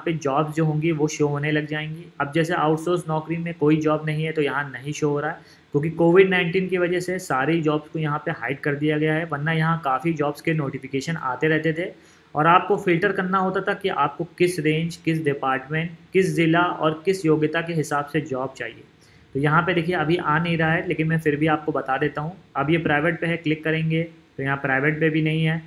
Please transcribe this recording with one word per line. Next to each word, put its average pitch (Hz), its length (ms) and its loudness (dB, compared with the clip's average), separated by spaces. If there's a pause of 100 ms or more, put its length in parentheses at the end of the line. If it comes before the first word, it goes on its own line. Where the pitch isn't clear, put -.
पे 175 100 0
jobs 151 420 -2
जो 160 80 2
होंगी 156 280 0
वो 151 160 0
शो 151 200 0
होने 143 240 -2
लग 151 140 0
जाएंगी। 156 380 -8 (160)
अब 143 120 -4
जैसे 165 220 0
आउटसोर्स 160 540 0
नौकरी 156 300 -4
में 170 160 -6
कोई 151 240 4
job 156 280 0
नहीं 156 180 -2
है 160 80 -4
तो 156 100 0
यहाँ 139 300 -2
नहीं 127 200 -10
शो 147 160 -2
हो 147 120 -2
रहा 151 100 -4
है 175 80 -10 (360)
क्योंकि 147 180 0
कोविड 170 380 6
नाइनटीन 180 380 0
की 180 100 0
वजह 175 220 0
से 185 200 -4
सारी 147 420 0
jobs 151 260 0
को - 100 -8
यहाँ 151 200 -2
पे - 140 -6
hide 131 280 -6
कर 147 140 -2
दिया 151 240 0
गया 156 160 2
है, 160 100 -2
वरना 151 280 -2
यहाँ 160 320 2
काफ़ी 135 300 0
jobs 147 260 -2
के 165 140 -2
notification 135 640 -4
आते 131 320 -2
रहते 156 260 2
थे 175 160 -6 (440)
और 151 140 2
आपको 185 300 4
filter 190 340 2
करना 190 260 -2
होता 190 240 0
था 196 120 -2
कि 190 140 -4
आपको 147 360 -2 (140)
किस 175 220 2
range, 156 360 0
किस 160 280 -2
department, 143 680 -2 (220)
किस 175 220 2
ज़िला 165 280 4
और 156 420 0
किस 190 220 0
योग्यता 156 360 2
के 165 100 -6
हिसाब 147 340 -2
से 160 160 -2
जॉब 131 340 -6
चाहिए। 117 280 -12 (500)
तो 135 60 -2
यहाँ 151 220 4
पे 180 120 0
देखिए 170 220 0
अभी 156 200 2
आ 151 220 0
नहीं 170 200 0
रहा 160 140 2
है 185 160 0
लेकिन 160 200 0
मैं 165 120 2
फिर 151 160 2
भी 151 120 2
आपको 156 240 0
बता 135 260 -2
देता 143 220 -2
हूँ। 160 160 -8 (200)
अब 143 140 0
ये 165 100 2
private 160 400 0
पे 170 60 -2
है, 170 120 0
click 156 260 -2
करेंगे 160 380 0
तो - 400 -12
यहाँ 139 160 0
private 139 420 0
पे 160 100 4
भी 156 120 2
नहीं 156 220 0
है। 160 220 0